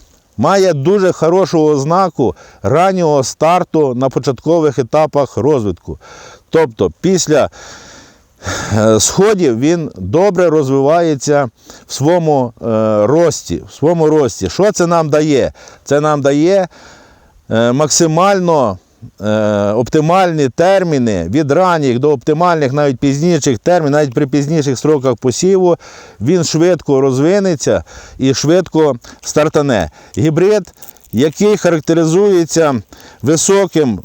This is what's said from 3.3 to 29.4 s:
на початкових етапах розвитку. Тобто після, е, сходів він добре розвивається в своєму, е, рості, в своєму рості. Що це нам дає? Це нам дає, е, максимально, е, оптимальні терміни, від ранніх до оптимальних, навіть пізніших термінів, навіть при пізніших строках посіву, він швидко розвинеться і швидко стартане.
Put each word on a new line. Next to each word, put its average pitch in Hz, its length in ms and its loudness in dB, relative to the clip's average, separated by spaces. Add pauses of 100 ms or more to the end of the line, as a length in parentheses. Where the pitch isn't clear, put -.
на 131 140 -2
початкових 147 720 -2
етапах 143 580 -2
розвитку. 104 640 -2 (500)
Тобто 113 420 0 (100)
після, 156 480 0 (1300)
е, 110 220 4
сходів 180 600 0
він 160 360 -2
добре 170 540 0
розвивається 143 1000 0 (380)
в - 60 -16
своєму, 147 680 0
е, - 40 -8 (420)
рості, 151 640 0
в - 40 -20
своєму 160 340 0
рості. 143 420 0
Що 202 220 0
це 175 160 -2
нам 165 220 0
дає? 151 440 0 (300)
Це 143 160 0
нам 151 220 0
дає, 165 460 0 (840)
е, 117 200 2
максимально, 160 1080 0 (440)
е, 104 500 0
оптимальні 156 800 0
терміни, 147 800 0
від 135 220 0
ранніх 151 480 0
до 147 120 2
оптимальних, 151 640 0
навіть 143 260 0
пізніших 143 600 0
термінів, 170 320 0
навіть 147 220 0
при 147 140 -2
пізніших 143 500 -2
строках 135 380 0
посіву, 180 640 0 (440)
він 165 220 0
швидко 156 580 0
розвинеться 139 800 0 (340)
і 131 160 0
швидко 156 640 0 (260)
стартане. 143 680 0 (280)